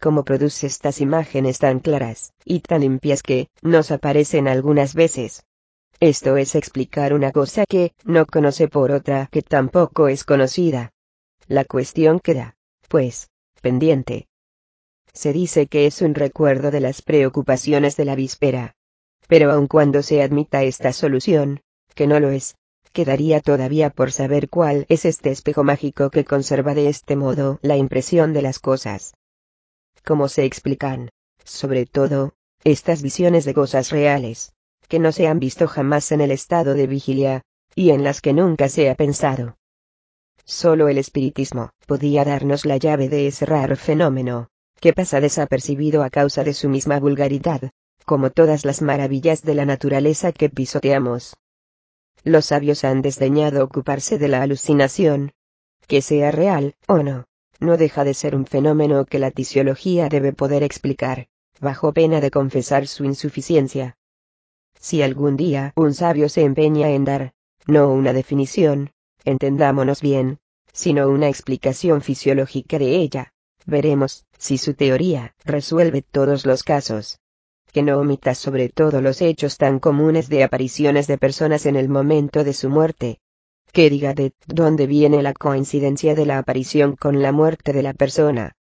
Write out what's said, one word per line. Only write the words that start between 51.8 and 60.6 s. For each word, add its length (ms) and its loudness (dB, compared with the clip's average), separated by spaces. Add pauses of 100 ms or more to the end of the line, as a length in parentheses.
Los 240 4
sabios 380 0
han 160 0
desdeñado 640 0
ocuparse 540 -4
de 100 0
la 140 0
alucinación. 920 0 (540)
Que 140 2
sea 300 0
real, 440 0 (120)
o 160 2
no, 240 -6 (340)
no 160 2
deja 280 0
de 100 0
ser 200 -4
un 120 -2
fenómeno 580 2
que 140 -4
la 120 -2
tisiología 800 -2
debe 240 0
poder 300 -2